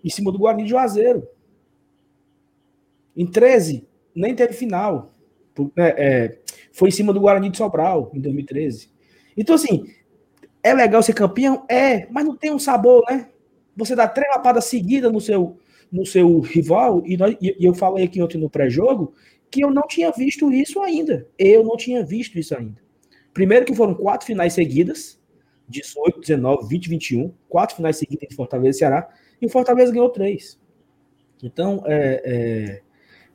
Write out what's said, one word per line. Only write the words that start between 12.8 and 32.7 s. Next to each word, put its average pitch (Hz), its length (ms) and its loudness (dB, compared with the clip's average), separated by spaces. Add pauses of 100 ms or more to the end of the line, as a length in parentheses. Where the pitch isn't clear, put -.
né? 254 220 -6 (460)
Você 220 200 -4
dá 226 120 4
três 269 220 -2
lapadas 240 360 2
seguidas 240 460 0
no 214 80 -2
seu, 190 380 -2 (340)
no 180 140 -4
seu 175 340 4
rival, 170 640 2
e, 180 120 -4
nós, 208 240 2
e, 185 180 -2
e 175 60 2
eu 180 80 6
falei 185 320 -2
aqui 180 160 -6
ontem 165 160 -4
no 156 120 -4
pré-jogo 160 640 -2 (360)
que 277 120 -4
eu 285 100 0
não 277 160 0
tinha 330 240 -2
visto 277 400 -2
isso 269 280 -2
ainda. 311 480 -4 (100)
Eu 208 260 6
não 226 120 -2
tinha 240 280 -6
visto 185 360 -8
isso 156 160 -8
ainda. 110 260 -14 (520)
Primeiro 208 320 4
que 254 100 -4
foram 208 180 2
quatro 196 320 -4
finais 175 280 -2
seguidas, 165 640 -2 (480)
dezoito, 147 520 -6
dezenove, 135 480 -2
vinte, 170 220 -6
vinte 160 220 -6
e 120 60 -2
um, 160 140 -4 (160)
quatro 185 280 -2
finais 160 220 -4
seguidas - 320 -10
de - 60 -20
Fortaleza 131 420 -2
e - 20 -12
Ceará, 156 280 0 (320)
e 240 60 -4
o 226 40 -4
Fortaleza 247 420 2
ganhou 240 180 2
três. 202 500 -6 (800)
Então, 180 440 -6
é, 143 400 0
é 113 560 -6 (540)